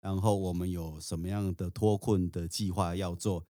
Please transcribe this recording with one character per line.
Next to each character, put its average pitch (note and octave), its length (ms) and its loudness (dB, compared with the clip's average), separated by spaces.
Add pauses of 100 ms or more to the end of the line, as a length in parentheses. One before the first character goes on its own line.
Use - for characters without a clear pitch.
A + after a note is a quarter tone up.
然 F#2+ 180 0
后 G#2 200 4
我 F#2 160 0
们 F2+ 160 0
有 E2 280 -6
什 E2 220 -6
么 F2 80 -2
样 G2 260 0
的 F2+ 140 -4
脱 G#2 300 4
困 F#2 320 2
的 E2+ 180 -4
计 F#2+ 220 -2
划 F2+ 260 0
要 F2+ 180 -2
做。 F2 400 -2